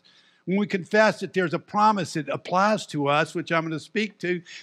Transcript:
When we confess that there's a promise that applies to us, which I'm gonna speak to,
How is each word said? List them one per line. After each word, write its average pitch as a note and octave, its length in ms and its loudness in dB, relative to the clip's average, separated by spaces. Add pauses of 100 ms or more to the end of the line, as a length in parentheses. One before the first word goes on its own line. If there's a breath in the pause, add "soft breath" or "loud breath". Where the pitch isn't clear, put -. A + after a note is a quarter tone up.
(460 soft breath)
When F3+ 100 2
we G3+ 100 2
confess G3+ 540 2
that F3+ 140 -8
there's F3+ 180 0
a E3 60 0
promise G#3 560 0
that D3+ 160 -6
applies F#3+ 560 0
to C#3+ 220 -4
us, D#3 260 2
which E3+ 180 -6
I'm E3 120 0
gonna D#3+ 140 -6
speak G#3+ 420 -6
to, F3+ 200 -2 (220 loud breath)